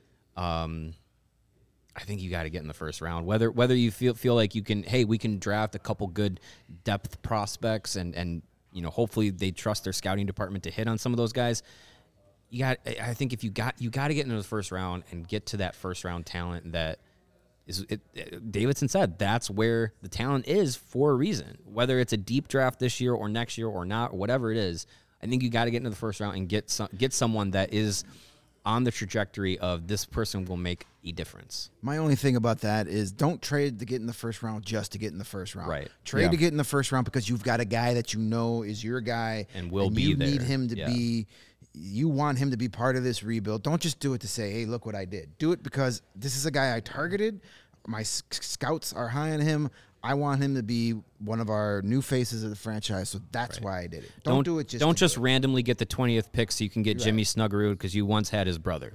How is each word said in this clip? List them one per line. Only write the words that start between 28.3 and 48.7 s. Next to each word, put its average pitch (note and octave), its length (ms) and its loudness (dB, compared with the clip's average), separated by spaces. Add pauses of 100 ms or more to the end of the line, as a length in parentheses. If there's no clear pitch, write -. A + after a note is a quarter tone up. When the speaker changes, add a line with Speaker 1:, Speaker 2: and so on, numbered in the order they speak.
Speaker 1:
on A#2 200 2
the A#2 60 2
trajectory G2 680 -2
of F2 280 -2
this G#2 180 -2
person G#2 400 -4
will F2+ 120 -4
make F2 280 -4 (180)
a E2+ 80 -8
difference. - 580 -10 (120)
Speaker 2:
My C#3 160 -2
only D#3 180 6
thing C3 220 4
about A2+ 240 2
that G#2+ 260 2
is F#2+ 240 0
don't D3+ 300 0
trade C#3+ 380 -2
to A#2+ 60 -6
get B2 140 -4
in A2+ 80 -6
the A#2 60 -6
first A2+ 280 -8
round G#2+ 240 -6
just G#2 280 -4
to G2+ 40 -8
get G#2 140 -4
in D#2 60 -8
the G2 80 -8
first F#2+ 300 -10
round. E2+ 140 -6
Speaker 1:
Right. C#2+ 200 -4 (160)
Speaker 2:
Trade - 180 2
Speaker 3:
Yeah. F3 60 6
Speaker 2:
to E3 80 4
get E3 160 4
in D3 40 0
the D3 60 2
first C#3 300 2
round B2+ 100 4
because A2 240 0
you've A2+ 160 0
got A#2 160 2
a A#2+ 60 2
guy A#2 300 2
that A#2+ 180 0
you A2 80 0
know A#2 420 0
is G#2 180 -6
your A#2+ 200 -2
guy A2+ 520 -2
Speaker 1:
And F2 160 -6
will G2 180 2
Speaker 2:
and G#2+ 80 2
Speaker 1:
be A#2+ 80 4
Speaker 2:
you D3+ 120 6
need C#3 240 4
Speaker 1:
there. B2 80 0
Speaker 2:
him C3 220 2
to A#2 80 -2
Speaker 1:
Yeah. D#2 100 -2
Speaker 2:
be, A#2 400 0 (460)
you G2 340 -2
want C#3+ 300 2
him C3+ 140 2
to A#2+ 60 0
be A#2 120 0
part B2 260 0
of B2+ 80 0
this B2 180 0
rebuild. G#2+ 420 -2
Don't D#3 180 2
just D#3+ 180 -2
do C#3 140 0
it A#2+ 80 -2
to A#2 80 -10
say, G#2 220 -4
"Hey, A2+ 140 -4
look A2+ 200 -6
what G#2+ 100 -6
I G2 100 -6
did." E2+ 340 -12
Do D#3+ 120 2
it F3+ 120 0
because C3 380 0 (140)
this B2+ 220 -4
is C#3 80 -2
a D#3+ 60 0
guy C3+ 240 2
I A#2 40 0
targeted. G3 640 -2 (440)
My A2 160 -4
s-, - 300 -4
scouts - 600 -4